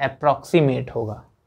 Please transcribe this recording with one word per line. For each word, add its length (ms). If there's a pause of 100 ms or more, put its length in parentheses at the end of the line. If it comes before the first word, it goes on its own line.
अप्रॉक्सीमेट 880
होगा। 320 (240)